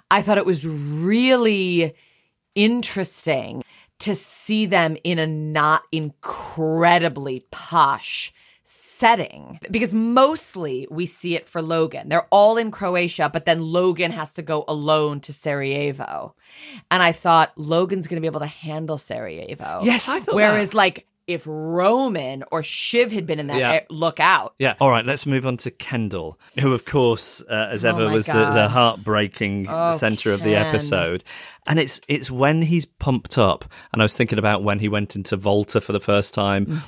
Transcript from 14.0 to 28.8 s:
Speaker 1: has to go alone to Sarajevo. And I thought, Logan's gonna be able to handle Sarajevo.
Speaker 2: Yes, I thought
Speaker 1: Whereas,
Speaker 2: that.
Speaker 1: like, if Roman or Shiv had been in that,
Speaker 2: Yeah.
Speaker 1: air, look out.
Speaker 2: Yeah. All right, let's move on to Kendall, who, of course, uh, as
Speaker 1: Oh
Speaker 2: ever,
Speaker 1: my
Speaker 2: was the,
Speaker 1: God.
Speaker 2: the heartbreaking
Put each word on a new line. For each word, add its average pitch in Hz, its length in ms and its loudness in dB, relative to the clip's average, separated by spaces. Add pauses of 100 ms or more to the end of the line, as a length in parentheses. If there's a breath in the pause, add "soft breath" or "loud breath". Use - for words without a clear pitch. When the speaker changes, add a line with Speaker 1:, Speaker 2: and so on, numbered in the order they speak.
Speaker 1:
has 156 220 -8
to 170 80 -10
go 151 240 -4
alone 151 540 0
to 147 140 -14
Sarajevo. 139 1000 -6 (560 loud breath)
And 180 120 4
I 170 100 6
thought, 165 440 4
Logan's 165 500 -2
gonna 165 160 -6
be 165 40 -2
able 156 140 -4
to 147 60 -6
handle 156 500 -10
Sarajevo. - 880 -10
Speaker 2:
Yes, 240 240 0
I 294 100 -4
thought 392 160 -4
Speaker 1:
Whereas, 208 360 2
Speaker 2:
that. 214 60 -6
Speaker 1:
like, 190 300 2 (200)
if 160 200 -6
Roman 160 1040 -2
or 165 120 -2
Shiv 240 500 0
had 190 140 -4
been 151 120 -2
in 143 100 -6
that, 139 100 -2
Speaker 2:
Yeah. 120 140 2
Speaker 1:
air, 160 180 0
look 160 300 -2
out. 151 380 2
Speaker 2:
Yeah. 135 220 0
All 139 100 6
right, 117 160 4
let's 139 200 -4
move 135 200 0
on 123 120 -2
to - 120 -8
Kendall, 95 680 -6 (200 soft breath)
who, 135 160 4
of 113 120 -2
course, 123 640 0
uh, 110 220 -2
as 107 140 -2
Speaker 1:
Oh 117 60 4
Speaker 2:
ever, 110 180 2
Speaker 1:
my 107 60 0
Speaker 2:
was 110 120 2
the, - 60 0
Speaker 1:
God. 110 240 4
Speaker 2:
the 104 120 6
heartbreaking 104 1000 0